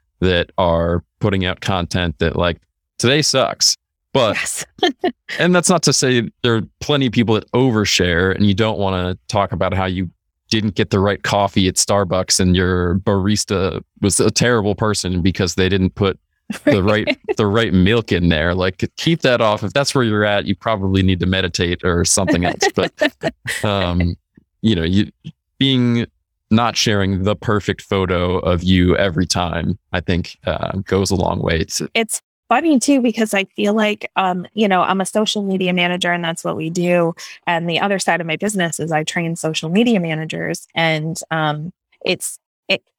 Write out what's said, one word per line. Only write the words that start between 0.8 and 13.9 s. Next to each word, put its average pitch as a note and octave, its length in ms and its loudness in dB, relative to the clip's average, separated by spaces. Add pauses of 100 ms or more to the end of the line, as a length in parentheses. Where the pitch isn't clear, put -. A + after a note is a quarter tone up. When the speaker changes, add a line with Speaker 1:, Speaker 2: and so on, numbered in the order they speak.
Speaker 1:
putting G2 260 0
out F2+ 160 -4
content F2 580 -2
that, E2 160 0
like, F2 260 0 (380)
"Today C#3 220 2
sucks." - 540 0 (380)
But A#2 220 2
Speaker 2:
Yes. - 300 -8 (140)
<laughs> - 600 -4
Speaker 1:
and F3 160 2
that's F3 140 2
not F3 140 2
to C#3+ 100 0
say B2+ 360 0 (140)
there A#2 120 4
are A2 60 0 (180)
plenty C#3 280 0
of G#2 60 -4
people A2 220 2
that - 160 -2
overshare, F#2+ 840 2
and G#2 100 0
you G2+ 80 4
don't G2 260 0
wanna F#2 380 -2 (100)
talk G2+ 240 0
about F#2 220 -2
how F#2+ 120 0
you F#2 240 -4 (400)
didn't A2 260 0
get G#2 160 -2
the G2+ 80 2
right G2 240 0
coffee G2+ 440 2
at F2+ 80 -2
Starbucks F#2 640 0
and F#2 160 4
your F2+ 440 0
barista G2 840 -2 (180)